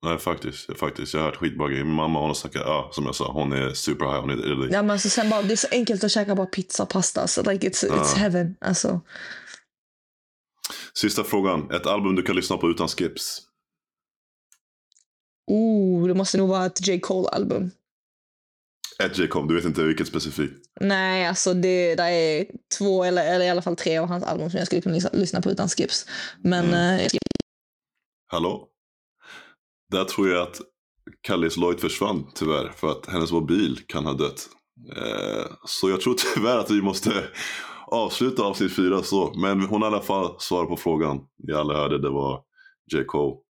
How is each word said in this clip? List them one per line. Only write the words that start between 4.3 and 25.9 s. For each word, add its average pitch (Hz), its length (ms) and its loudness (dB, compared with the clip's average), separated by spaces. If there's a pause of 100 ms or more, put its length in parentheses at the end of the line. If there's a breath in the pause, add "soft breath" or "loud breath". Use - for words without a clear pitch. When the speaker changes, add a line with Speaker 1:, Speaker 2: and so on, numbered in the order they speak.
Speaker 1:
är 69 40 0
i 62 40 -4
Italy. 67 340 -2
Speaker 2:
Ja, 208 100 2
men 208 80 2
alltså, 202 180 0
sen 214 220 0
bara, 214 120 2
det 202 120 0
är - 20 0
så - 140 0
enkelt 220 340 0
att 208 60 2
käka 202 240 0
bara 190 120 0
pizza - 360 -4
och 185 60 -4
pasta, - 380 0
så, - 240 0
like, 190 180 0
it's, - 200 -2
it's 170 80 2
Speaker 1:
Ja. 151 200 2
Speaker 2:
heaven, 180 440 2
alltså. - 400 0 (1900 loud breath)
Speaker 1:
Sista 104 300 0
frågan. 92 460 2
Ett - 160 -2
album 98 280 2
du 90 80 2
kan 95 140 2
lyssna 92 200 0
på 85 140 4
utan 82 180 0
skips? - 500 -4 (2000)
Speaker 2:
Oh, 196 600 4
det 180 60 2
måste 190 240 2
nog 190 100 4
vara 185 180 2
ett 185 220 -2
J. 180 120 2
Cole-album. - 680 -2 (1300)
Speaker 1:
Ett 90 160 -2
J. 87 100 4
Cole, 73 200 0
du 78 60 4
vet 85 100 2
inte 82 180 2
vilket 80 260 2
specifikt? 73 460 -4 (260)
Speaker 2:
Nej, 190 460 2
alltså 180 280 0
det, 180 400 4
det 175 80 0
är 170 440 2 (320)
två 190 260 2
eller, 180 300 2
eller 180 100 2
i 180 60 2
alla 180 120 2
fall 170 140 -2
tre 160 220 0
av 160 100 0
hans 175 160 -4
album - 260 -2
som 180 80 -2
jag - 80 -2
skulle 170 160 0
kunna 170 120 0
lyssna, 180 180 0
lyssna - 280 0
på 175 100 0
utan 196 180 0
skips. - 380 -2 (360 loud breath)